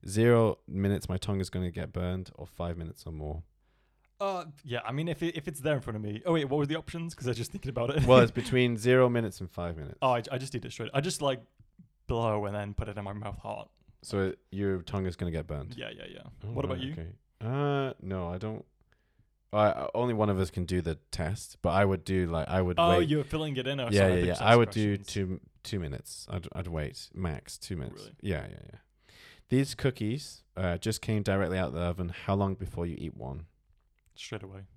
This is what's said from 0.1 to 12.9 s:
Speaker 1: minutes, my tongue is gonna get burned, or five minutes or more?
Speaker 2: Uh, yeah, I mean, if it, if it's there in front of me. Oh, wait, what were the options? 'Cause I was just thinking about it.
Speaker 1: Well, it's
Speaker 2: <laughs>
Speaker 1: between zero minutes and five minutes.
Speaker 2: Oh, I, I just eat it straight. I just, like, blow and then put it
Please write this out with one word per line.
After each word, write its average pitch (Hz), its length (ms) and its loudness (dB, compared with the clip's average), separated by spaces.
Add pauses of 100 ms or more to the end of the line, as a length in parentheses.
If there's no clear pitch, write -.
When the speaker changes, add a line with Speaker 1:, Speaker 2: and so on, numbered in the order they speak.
Speaker 1:
minutes, 98 400 0
my 92 80 0
tongue 98 240 -2
is 90 100 -4
gonna 92 200 -2
get - 220 -8
burned, 90 420 -4
or 82 120 -14
five 87 300 -6
minutes 82 300 -12
or 82 60 -10
more? 76 300 -8 (800)
Speaker 2:
Uh, 190 240 -4 (180)
yeah, 120 220 -6
I 113 80 -6
mean, 156 160 -2
if 160 140 -4
it, 170 140 -2
if 151 120 -8
it's 143 120 -12
there 151 140 0
in 131 60 -2
front 110 160 -8
of 107 60 -6
me. 104 240 -6
Oh, 170 80 2
wait, 156 100 2
what 135 140 0
were 147 80 2
the 156 100 -2
options? 165 380 -8
'Cause - 120 -6
I 127 40 0
was 110 80 -2
just 117 120 -6
thinking - 200 -8
about 120 200 -2
it. 143 140 4
Speaker 1:
Well, 127 160 12
it's 117 100 8
Speaker 2:
<laughs> 123 120 -2
Speaker 1:
between 123 340 4
zero 123 320 8
minutes 117 320 0
and 92 100 -8
five 85 260 -6
minutes. 73 260 -10
Speaker 2:
Oh, 135 80 6
I, 120 200 0
I 131 80 -4
just 131 160 -8
eat 120 100 -4
it 117 80 -8
straight. 110 220 -8
I 139 60 2
just, 170 220 -2
like, 135 180 0 (680)
blow 113 380 0
and 101 100 -4
then 101 200 -4
put 107 140 -4
it 101 100 -8